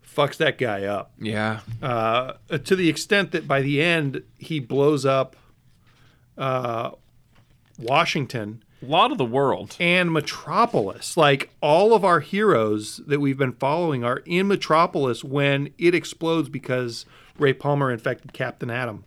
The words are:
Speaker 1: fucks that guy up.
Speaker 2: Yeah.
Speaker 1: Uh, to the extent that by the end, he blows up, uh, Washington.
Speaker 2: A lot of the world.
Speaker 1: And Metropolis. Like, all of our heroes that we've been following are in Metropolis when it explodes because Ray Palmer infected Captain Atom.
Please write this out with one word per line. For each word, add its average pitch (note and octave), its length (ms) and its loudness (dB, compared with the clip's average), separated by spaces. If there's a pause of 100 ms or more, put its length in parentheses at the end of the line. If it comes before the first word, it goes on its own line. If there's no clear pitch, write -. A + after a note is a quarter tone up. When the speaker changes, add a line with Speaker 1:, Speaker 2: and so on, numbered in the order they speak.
Speaker 1:
fucks C#3+ 300 -2
that D3+ 200 0
guy G2+ 280 -2
up. G2+ 340 -4
Speaker 2:
Yeah. G#2+ 400 -4 (240)
Speaker 1:
Uh, A#2+ 500 0 (300)
to F#3+ 120 2
the F3+ 120 2
extent G3 440 0
that F3+ 180 -4
by C#3 120 2
the C#3+ 200 0
end, D#3+ 420 0 (140)
he D#3 240 -6
blows C#3 440 2
up, C3+ 300 2 (1000)
uh, B2+ 540 -4 (880)
Washington. A#2+ 880 -2 (180)
Speaker 2:
A - 40 -14
lot F#3 260 4
of C4 60 -4
the C3+ 80 2
world. A2+ 520 0
Speaker 1:
And F3 360 2
Metropolis. D3+ 1040 -2
Like, C#3+ 320 4 (100)
all F3+ 340 6
of G3 120 4
our E3+ 160 4
heroes A2+ 840 0
that D3 120 0
we've C#3 180 0
been C3 140 0
following C#3 540 -2
are B2 200 0
in F#3 220 0
Metropolis D#3+ 760 0
when C#3 560 0
it E3+ 160 4
explodes E3 540 -2
because B2 580 -6 (320)
Ray C#3 140 4
Palmer C#3 400 0
infected B2 400 -6
Captain B2 380 -8
Atom. A#2 380 -6